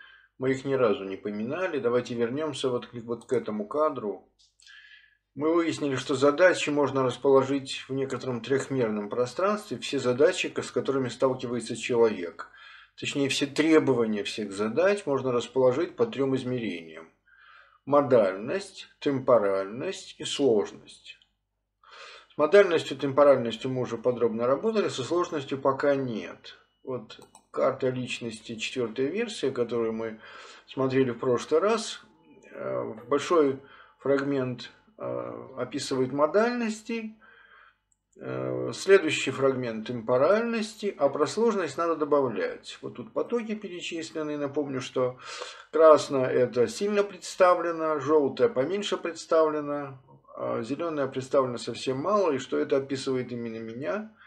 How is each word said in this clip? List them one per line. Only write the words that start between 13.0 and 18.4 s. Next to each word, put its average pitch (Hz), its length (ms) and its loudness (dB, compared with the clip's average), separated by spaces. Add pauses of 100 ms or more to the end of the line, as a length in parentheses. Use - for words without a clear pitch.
все 139 160 -2
требования 131 800 4
всех 104 280 -6
задач 139 540 0
можно 131 260 0
расположить 127 640 0
по 120 80 2
трем 131 320 0
измерениям. 87 720 -6 (800)
Модальность, 131 1000 2 (100)